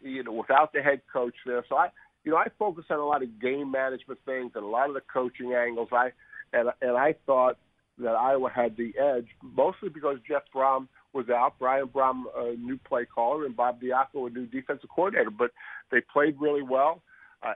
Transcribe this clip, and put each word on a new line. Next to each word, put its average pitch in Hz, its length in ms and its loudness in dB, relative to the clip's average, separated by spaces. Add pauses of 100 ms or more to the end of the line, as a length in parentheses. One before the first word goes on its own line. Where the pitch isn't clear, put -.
you 131 220 -8
know, 120 100 -10
without 135 400 4
the 147 80 -2
head 139 220 2 (100)
coach 123 220 -2 (100)
there. 123 240 -4
So 135 80 0
I, 175 140 4 (340)
you 156 80 -2
know, 160 60 4
I 202 80 2 (120)
focus 175 300 -4
on 160 100 0
a 147 60 -2
lot 147 180 0
of 113 160 -10
game 135 320 -2
management 131 540 -4
things 127 300 -6
and 104 100 -8
a - 20 -8
lot 120 220 0
of 143 60 -6
the 135 80 -8
coaching 127 500 -4
angles. 120 400 0
I, 123 200 2 (420)
and, 120 160 2 (100)
and 123 160 2
I 147 200 2 (100)
thought 127 320 4 (400)
that 120 180 -2
Iowa 127 320 2
had 117 300 -2
the 117 200 -4
edge, 127 280 2 (160)
mostly 143 480 0
because 147 260 -4 (100)
Jeff 143 180 -2 (100)
Brohm 131 340 2 (240)
was 123 160 -4
out. 123 300 2
Brian 135 300 0
Brohm, 131 340 0 (120)
a 120 220 -4
new 120 220 -8
play 123 260 -4
caller, 131 400 -2
and 127 100 -6
Bob 120 240 0
Diaco, 127 480 -2
a 123 40 -8
new 123 160 -8
defensive 131 420 -8
coordinator. 170 420 0
But 120 200 -2 (400)
they 123 100 2
played 147 400 0
really 147 220 0
well. 139 400 2 (400)
Uh, 113 140 -4